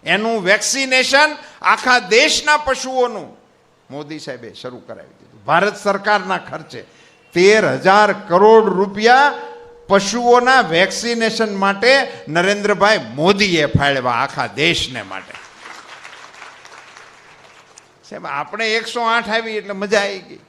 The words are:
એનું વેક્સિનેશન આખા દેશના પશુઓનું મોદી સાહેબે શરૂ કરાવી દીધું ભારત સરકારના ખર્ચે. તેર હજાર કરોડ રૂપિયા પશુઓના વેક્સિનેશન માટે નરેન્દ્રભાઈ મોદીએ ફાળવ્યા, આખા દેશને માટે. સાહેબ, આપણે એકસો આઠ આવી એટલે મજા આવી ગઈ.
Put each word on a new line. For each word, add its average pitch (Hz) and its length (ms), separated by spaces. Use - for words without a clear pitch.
એનું 208 400
વેક્સિનેશન 262 840
આખા 240 460
દેશના 294 520
પશુઓનું 254 680
મોદી 147 300
સાહેબે 123 360
શરૂ 123 260
કરાવી 87 320
દીધું - 320
ભારત 185 320
સરકારના 196 640
ખર્ચે. 147 400
તેર 202 280
હજાર 196 320
કરોડ 214 460
રૂપિયા 214 640
પશુઓના 240 840
વેક્સિનેશન 220 880
માટે 196 380
નરેન્દ્રભાઈ 196 880
મોદીએ 175 540
ફાળવ્યા, 135 520
આખા 135 340
દેશને 131 500
માટે. 95 320
સાહેબ, - 260
આપણે 151 440
એકસો 220 320
આઠ 226 260
આવી 220 280
એટલે 202 180
મજા 202 260
આવી 196 220
ગઈ. - 260